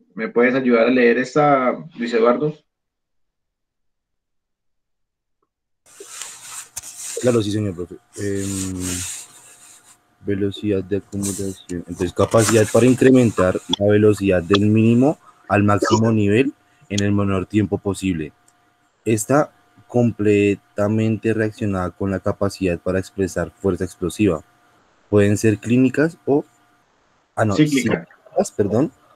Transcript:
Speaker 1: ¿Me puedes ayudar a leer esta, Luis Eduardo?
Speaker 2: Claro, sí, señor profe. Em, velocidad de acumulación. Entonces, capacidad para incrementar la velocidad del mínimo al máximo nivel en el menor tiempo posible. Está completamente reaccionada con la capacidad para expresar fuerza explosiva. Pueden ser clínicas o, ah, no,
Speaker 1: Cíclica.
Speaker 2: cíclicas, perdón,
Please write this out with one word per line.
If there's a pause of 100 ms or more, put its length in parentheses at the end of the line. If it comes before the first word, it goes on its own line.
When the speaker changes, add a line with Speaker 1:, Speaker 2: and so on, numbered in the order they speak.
(160)
Speaker 1:
¿Me
puedes
ayudar
a
leer
esta, (260)
Luis
Eduardo? (4000)
Speaker 2:
Claro,
sí,
señor
profe. (220)
Em, (1500)
velocidad
de
acumulación.
Entonces,
capacidad
para
incrementar (200)
la
velocidad
del
mínimo (300)
al
máximo
nivel (360)
en
el
menor
tiempo
posible. (720)
Está (340)
completamente
reaccionada
con
la
capacidad
para
expresar
fuerza
explosiva. (680)
Pueden
ser
clínicas
o, (880)
ah,
no,
Speaker 1:
Cíclica.
Speaker 2:
cíclicas,
perdón, (240)